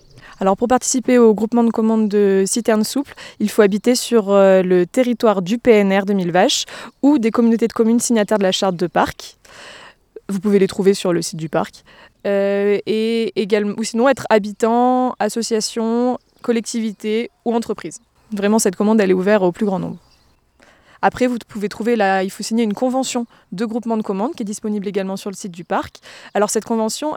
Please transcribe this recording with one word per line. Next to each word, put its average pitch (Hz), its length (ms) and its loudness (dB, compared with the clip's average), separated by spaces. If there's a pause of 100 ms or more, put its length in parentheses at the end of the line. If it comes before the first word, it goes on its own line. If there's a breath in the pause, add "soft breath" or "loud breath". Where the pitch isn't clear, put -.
(380 loud breath)
Alors 190 180 0
pour 233 120 -2
participer 254 500 2
au 226 160 6
groupement 233 300 0
de 226 80 2
commandes 220 360 0
de 196 380 2
citernes 214 380 0
souples, - 300 -6 (260 loud breath)
il 214 100 0
faut - 120 4
habiter 208 340 2
sur, 214 340 0
euh, 190 320 6
le 180 240 2
territoire 233 560 0
du 202 160 -2
P 240 140 4
N 202 200 4
R 196 140 2
de 208 60 0
Mille 180 180 0
Vaches 190 360 2 (360 loud breath)
ou 285 160 4
des 220 140 0
communautés 233 340 2
de 220 60 -2
communes 233 260 2
signataires 214 400 0
de 202 60 0
la 185 80 2
charte 185 240 -2
de 175 100 -2
parc. - 520 -4 (920 loud breath)
Vous 196 100 -4
pouvez 202 220 4
les 190 80 4
trouver 196 260 2
sur 185 180 -2
le 170 80 0
site 160 180 -8
du 156 100 -8
parc. - 340 -4 (460 loud breath)
Euh, 202 580 0
et 226 540 -2
également, 208 360 -2
ou 226 60 -4
sinon 226 260 0
être 269 220 0
habitant, 240 880 0
association, 226 1000 -2 (240)
collectivité 226 880 -4 (120)
ou 233 80 -2
entreprise. 226 460 -6 (340)
Vraiment, 208 260 2
cette 220 160 0
commande, 220 260 2
elle 190 100 4
est 185 40 4
ouverte 190 300 2
au 175 80 2
plus 220 140 -4
grand 196 120 -2
nombre. 170 200 -8 (1040 soft breath)
Après, 220 280 0
vous 247 180 -4
pouvez 202 220 -8
trouver 233 260 -4
la, 190 300 0
il 196 60 -6
faut - 120 -14
signer 226 220 -2
une 208 100 -2
convention 254 520 -4 (260 soft breath)
de 196 120 -6
groupement 226 320 -4
de 214 60 -2
commandes 214 320 -4
qui - 80 -10
est 202 40 -8
disponible 208 420 -6
également 190 280 -6
sur 202 140 -10
le 190 60 -12
site 190 160 -12
du 170 100 -16
parc. 247 360 -6 (360 loud breath)
Alors 202 160 0
cette 220 140 -2
convention, 226 520 -4